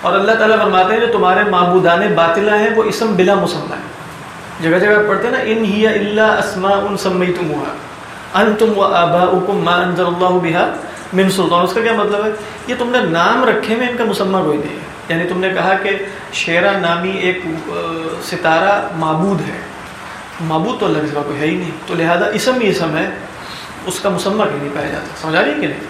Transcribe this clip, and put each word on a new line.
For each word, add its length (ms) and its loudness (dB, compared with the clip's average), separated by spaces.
اور 80 2
اللہ 180 4
تعالیٰ 260 4
فرماتے 360 4
ہیں 60 2
جو 120 2
تمہارے 320 4
معبودان 720 4
باطلہ 360 4
ہیں 240 4
وہ 80 4
اسم 320 0
بلا 180 4
مسمى 400 -2
ہے۔ 960 -8
جگہ 100 4
جگہ 300 4
پڑھتے 180 0
ہیں 40 0
نا، 80 0
"ان 260 0
ہی 220 2
الا 460 2
اسماء 680 0
سمیتموها 760 -2
انتم 440 4
وآباؤکم 800 2
ما 180 2
انزل 300 2
اللہ 200 0
بہا 480 2
من 160 4
سلطان۔" 340 2
اس 100 0
کا 80 0
کیا 120 2
مطلب 320 0
ہے؟ 40 0
یہ 120 -4
تم 100 -2
نے 120 2
نام 420 2
رکھے 320 2
ہوئے، 140 0
ان 80 -4
کا 60 0
مسمى 400 0
کوئی 140 2
نہیں 180 -4
ہے۔ 400 -8
یعنی 140 -2
تم 100 -2
نے 100 0
کہا 240 2
کہ 240 0
شیرا 380 2
نامی 400 0
ایک، 340 -2
آ، 240 -6
ستارہ 720 0
معبود 540 0
ہے، 100 -8
معبود 380 -2
تو 60 0
اللہ 140 0
کے 80 -2
سوا 140 -4
کوئی 180 -6
ہے 80 0
ہی 80 0
نہیں، 160 -4
تو 60 -6
لہذا 320 0
اسم 360 0
ہی 80 2
اسم 280 -2
ہے، 120 -2
اس 140 -6
کا 100 -2
مسمى 340 0
کہیں 180 -2
نہیں 140 -6
پایا 120 -4
جاتا۔ 340 -10
سمجھ 140 -4
آ 60 4
رہی 80 2
ہے 60 -2
کہ 120 -2
نہیں؟ 120 -6